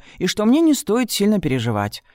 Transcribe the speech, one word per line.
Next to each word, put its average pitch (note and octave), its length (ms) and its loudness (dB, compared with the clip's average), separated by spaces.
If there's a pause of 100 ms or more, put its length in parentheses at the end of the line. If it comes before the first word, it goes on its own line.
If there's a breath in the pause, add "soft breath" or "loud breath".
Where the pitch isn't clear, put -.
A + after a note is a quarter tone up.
(180 loud breath)
и F#3 100 -4
что G#3 180 -2
мне C4 140 4
не D#4 140 4
стоит A#3+ 380 -2
сильно G#3 280 0
переживать. A2+ 640 -2 (120)